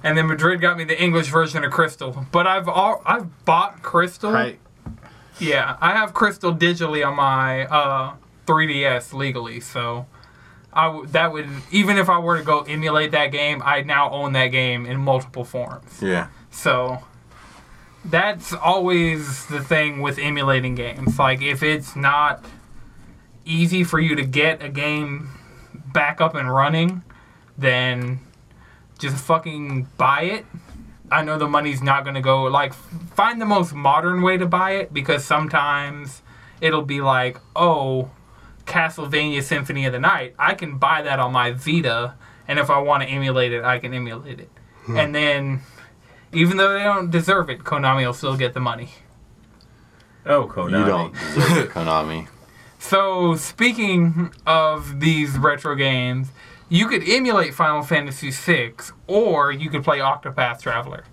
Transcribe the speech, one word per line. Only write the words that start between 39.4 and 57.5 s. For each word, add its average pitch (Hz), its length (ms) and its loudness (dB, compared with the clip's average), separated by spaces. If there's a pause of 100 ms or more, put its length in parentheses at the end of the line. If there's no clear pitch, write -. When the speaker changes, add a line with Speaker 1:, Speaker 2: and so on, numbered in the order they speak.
Speaker 1:
Symphony 139 420 -4
of 127 80 0
the 123 60 -6
Night, 143 400 0
I 180 160 2
can 147 220 -10
buy 147 260 2
that 139 160 -2
on 127 120 0
my 123 200 2
Vita, 123 640 -2 (320)
and 143 100 0
if 143 140 0
I 143 80 4
wanna 143 260 2
emulate 131 480 0
it, 117 100 -4
I 123 160 2
can 127 140 -8
emulate 123 460 -10
it." - 100 -20 (360)
Speaker 3:
Hmm. 117 120 -2
Speaker 1:
And 147 180 0
then, 139 440 0 (760)
even 175 240 4
though 196 160 4
they 202 100 -2
don't 190 280 0
deserve 170 380 2
it, - 140 -10
Konami 135 420 2
will 123 80 -2
still 135 220 -4
get 123 180 -2
the 127 60 -6
money. 120 300 -6 (1400)
Speaker 4:
Oh, 143 220 2
Konami. 92 320 -2
Speaker 3:
You 101 60 2
don't 87 280 0
deserve - 520 2
it, - 40 -12
Konami. 80 580 -2 (520)
Speaker 1:
So, 185 560 2
speaking 180 960 0 (160)
of 156 520 2
these 151 380 2
retro 143 380 0
games, 131 540 -2 (380)
you 190 200 2
could 247 200 -2
emulate 214 460 2